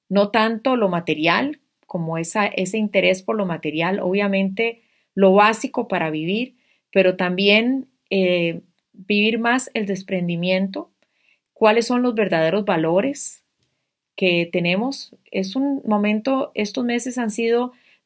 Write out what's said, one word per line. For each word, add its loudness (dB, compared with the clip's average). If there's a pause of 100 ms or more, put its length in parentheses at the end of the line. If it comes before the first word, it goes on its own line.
no 2
tanto 0
lo 2
material, 0 (300)
como -6
esa, 0
ese -2
interés 2
por -4
lo -2
material, -4
obviamente -2 (320)
lo 6
básico 2
para -2
vivir, -4 (360)
pero 4
también, 2 (200)
eh, 0 (300)
vivir 0
más 0
el -2
desprendimiento, -4 (600)
cuáles 4
son 0
los 0
verdaderos 0
valores -2 (720)
que 0
tenemos. -4 (160)
Es -4
un -2
momento, 0
estos -4
meses -4
han -2
sido 0 (340)